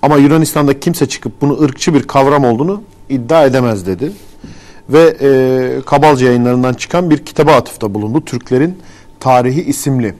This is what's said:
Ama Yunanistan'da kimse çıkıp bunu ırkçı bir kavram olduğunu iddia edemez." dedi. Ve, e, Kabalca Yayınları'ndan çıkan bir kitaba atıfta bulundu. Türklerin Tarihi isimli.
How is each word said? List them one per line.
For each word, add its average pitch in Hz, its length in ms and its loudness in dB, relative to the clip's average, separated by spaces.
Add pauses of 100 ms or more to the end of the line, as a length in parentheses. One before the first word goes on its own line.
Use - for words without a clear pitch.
Ama 147 160 2
Yunanistan'da 143 640 2
kimse 165 260 -2
çıkıp - 360 -10
bunu 143 200 -2
ırkçı 151 320 -2
bir 143 100 2
kavram 139 420 2
olduğunu 147 380 -2 (260)
iddia 139 360 0
edemez." 123 400 0
dedi. 95 260 -6 (800)
Ve, 160 320 4
e, 131 640 0
Kabalca 143 420 2
Yayınları'ndan 123 460 0
çıkan 175 360 -4
bir 151 160 4
kitaba 151 280 2
atıfta 113 400 -2
bulundu. 107 320 -4
Türklerin 139 520 -2 (420)
Tarihi 127 440 0
isimli. 127 560 -4